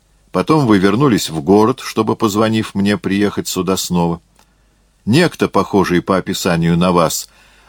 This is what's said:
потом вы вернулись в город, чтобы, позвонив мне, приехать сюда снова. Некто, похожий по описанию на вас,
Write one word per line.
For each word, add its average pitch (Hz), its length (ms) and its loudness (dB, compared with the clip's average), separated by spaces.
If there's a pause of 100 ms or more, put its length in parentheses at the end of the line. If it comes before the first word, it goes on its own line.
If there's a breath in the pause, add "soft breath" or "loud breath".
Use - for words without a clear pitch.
(320)
потом 139 340 0
вы 107 120 4
вернулись 101 520 2
в 80 120 -6
город, 107 400 2
чтобы, 113 340 -4
позвонив 110 600 -2
мне, 98 220 0
приехать 98 500 -2
сюда 95 280 -2
снова. 85 460 -2 (840)
Некто, 143 440 0
похожий 87 520 0
по 95 160 0
описанию 85 600 0
на 90 140 2
вас, 82 360 0 (420 soft breath)